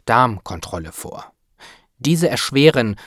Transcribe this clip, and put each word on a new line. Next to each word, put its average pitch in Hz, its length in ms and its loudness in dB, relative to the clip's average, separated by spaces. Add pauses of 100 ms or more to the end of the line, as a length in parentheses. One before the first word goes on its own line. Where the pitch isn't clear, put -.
Darmkontrolle 98 840 -2
vor. - 400 -16 (680)
Diese 160 280 0
erschweren 135 800 2